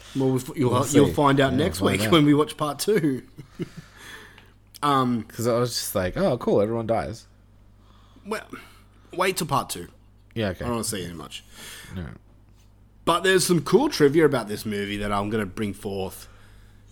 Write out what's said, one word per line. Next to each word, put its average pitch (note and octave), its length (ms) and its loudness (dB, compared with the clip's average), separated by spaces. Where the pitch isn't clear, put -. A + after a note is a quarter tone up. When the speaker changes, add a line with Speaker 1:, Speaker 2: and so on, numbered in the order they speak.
Speaker 1:
Well, C3+ 140 2
we'll C3 80 2
f-, C3 180 -6
you'll, B2+ 160 0
Speaker 2:
We'll B2+ 180 0
Speaker 1:
you'll C#3+ 200 6
Speaker 2:
see. E2 40 -2
Speaker 1:
find C#3 280 4
out C3+ 120 4
Speaker 2:
Yeah, B2+ 60 0
Speaker 1:
next D3 220 -2
Speaker 2:
we'll - 100 2
find - 100 -2
Speaker 1:
week - 80 -2
Speaker 2:
out. - 40 4
Speaker 1:
when D3+ 140 6
we D3 80 6
watch D3 220 0
part C#3+ 220 -4
two. D#3 440 0
<laughs> E3+ 80 -6
Um, B2+ 380 2
Speaker 2:
'Cause - 240 -6
I A#2 140 2
was A#2+ 100 0
just - 240 -8
like, F#2 220 -2
"Oh, D3+ 220 0
cool, D#3+ 220 2
everyone A2+ 280 -2
dies." A2 380 -4
Speaker 1:
well, G#3 160 -8
wait F#3 240 -2
till E3+ 100 -4
part B2+ 240 -2
two. F2 160 -10
Speaker 2:
Yeah, A2 140 -2
okay. F#2 160 -6
Speaker 1:
I - 20 -4
don't A#2+ 120 -2
wanna A2 60 -4
say G#2 200 -6
any E2+ 100 -10
much. - 300 -16
Speaker 2:
No. F2+ 100 -10
Speaker 1:
But E3+ 180 2
there's F#3+ 240 4
some F3 160 4
cool C4+ 260 4
trivia D3+ 360 4
about B2+ 240 2
this G#2 180 -8
movie G2+ 300 -4
that G#2 160 -2
I'm G2+ 180 -2
gonna G#2+ 160 -2
bring G2+ 260 -6
forth. F#2+ 540 -8